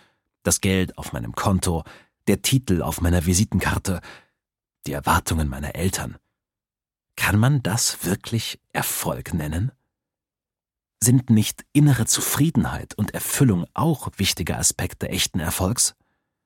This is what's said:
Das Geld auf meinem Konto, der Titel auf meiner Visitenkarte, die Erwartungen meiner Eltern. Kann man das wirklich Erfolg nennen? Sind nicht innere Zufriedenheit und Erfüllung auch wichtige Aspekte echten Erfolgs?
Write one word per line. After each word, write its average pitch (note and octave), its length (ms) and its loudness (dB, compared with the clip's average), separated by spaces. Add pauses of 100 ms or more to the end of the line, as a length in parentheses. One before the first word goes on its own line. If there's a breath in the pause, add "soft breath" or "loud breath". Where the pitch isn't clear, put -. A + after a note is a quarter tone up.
(420 soft breath)
Das - 200 0
Geld F#2+ 340 0
auf - 160 -12
meinem A#1 220 -8
Konto, F2+ 500 0 (420 loud breath)
der G2 140 2
Titel G2 400 2
auf C#2+ 220 -4
meiner E2+ 240 2
Visitenkarte, F#2 760 0 (840 loud breath)
die C#2+ 60 -6
Erwartungen D#2 540 0
meiner C#2 280 -8
Eltern. D#2 420 -4 (1000)
Kann G#2 220 2
man B2+ 240 4
das - 440 -2
wirklich - 540 -4 (120)
Erfolg - 640 -4
nennen? E2 380 -2 (1300)
Sind B2+ 260 4
nicht - 460 2
innere C#3 320 6
Zufriedenheit - 880 0
und - 180 -4
Erfüllung F#2 640 2
auch D3+ 420 -2
wichtige - 400 -2
Aspekte - 540 -4
echten - 280 -4
Erfolgs? F#2 580 0 (500)